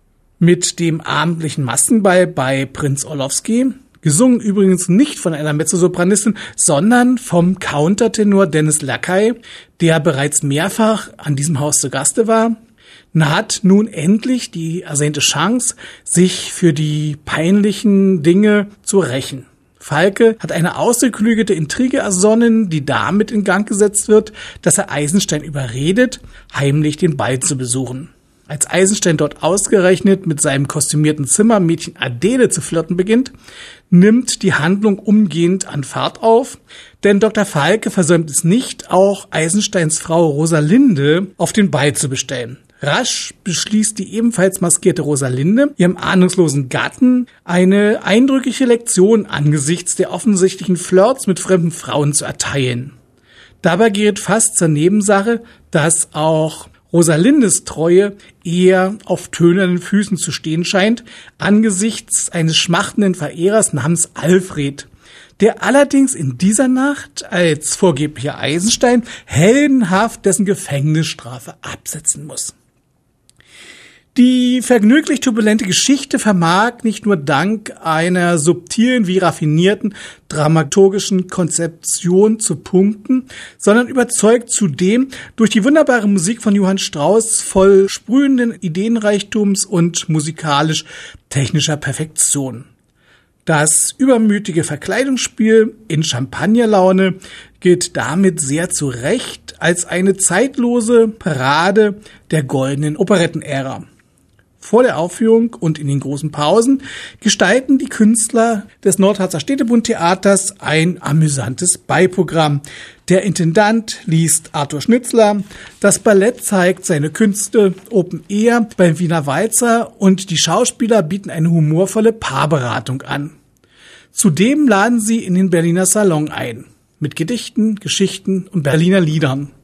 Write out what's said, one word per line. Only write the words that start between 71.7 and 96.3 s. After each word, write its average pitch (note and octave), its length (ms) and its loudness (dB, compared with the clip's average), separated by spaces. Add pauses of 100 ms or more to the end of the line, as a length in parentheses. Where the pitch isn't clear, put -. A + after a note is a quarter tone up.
muss. - 260 -12 (1600)
Die B3 440 4
vergnüglich B3 580 2
turbulente A3 460 0
Geschichte C4+ 540 0
vermag G3 640 2
nicht A3 220 -4
nur G3+ 120 2
dank D#3+ 560 -2 (100)
einer F3 540 0
subtilen F#3+ 720 0
wie F#3 100 0
raffinierten F3+ 760 0 (360)
dramaturgischen F3+ 960 2
Konzeption F3 1120 0
zu E3+ 160 -4
punkten, G#3 680 0 (320)
sondern A3+ 320 2
überzeugt A#3+ 600 0
zudem G#3 600 0 (260)
durch A3 140 2
die G#3 160 0
wunderbare C#4 420 2
Musik G3+ 340 -2
von G3+ 140 0
Johann F#3+ 220 0
Strauss F#3 640 -2
voll G3 480 4
sprühenden B3+ 680 0
Ideenreichtums G#3 1080 -2
und E3+ 420 -2
musikalisch-technischer D3+ 1700 -4
Perfektion. C#3 880 -6 (800)
Das D#3 540 0
übermütige G#3 680 2
Verkleidungsspiel A3 1120 0 (140)
in D#3 140 -2
Champagnerlaune F#3+ 1120 2 (440)